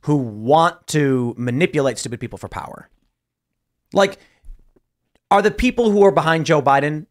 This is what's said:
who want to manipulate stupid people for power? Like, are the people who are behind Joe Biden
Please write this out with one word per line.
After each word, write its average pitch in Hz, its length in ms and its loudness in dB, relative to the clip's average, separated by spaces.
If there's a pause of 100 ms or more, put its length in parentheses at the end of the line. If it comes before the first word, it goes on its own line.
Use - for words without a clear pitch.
who 147 140 0
want 135 720 0
to 131 500 0
manipulate 131 600 -2
stupid 117 240 -10
people 104 160 -12
for 98 100 -14
power? - 400 -14 (1040)
Like, 196 280 0 (1120)
are 202 100 4
the 202 100 2
people 233 400 0
who 202 120 4
are 196 80 8
behind 160 340 0
Joe 156 160 2
Biden 143 500 0